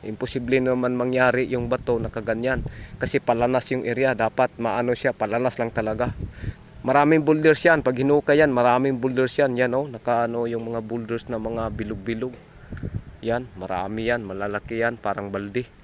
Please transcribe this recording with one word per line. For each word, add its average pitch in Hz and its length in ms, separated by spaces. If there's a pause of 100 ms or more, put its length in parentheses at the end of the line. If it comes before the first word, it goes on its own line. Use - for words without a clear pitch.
Imposible 123 480
naman 127 400
mangyari 127 560
yung 120 160
bato 123 320
na 110 80
kaganyan. 117 560 (320)
Kasi 131 240
palanas 120 480
yung 127 160
area, 120 320
dapat 117 400
maano 117 400
siya, - 160
palanas 120 480
lang 117 80
talaga. 110 480 (640)
Maraming 147 400
boulders 156 400
yan, 165 240
pag 127 100
hinukay 143 460
yan, 151 80
maraming 123 480
boulders 127 400
yan. 135 160
Yan, 123 240
oh, 143 80
naka, 117 400
ano, 117 240
yung 113 160
mga 117 160
boulders 113 480
na 117 80
mga 113 400
bilog-bilog. 113 560 (880)
Yan, 117 320
marami 95 560
yan, 117 160
malalaki 101 560
yan, 117 160
parang 101 320
balde. 101 400 (140)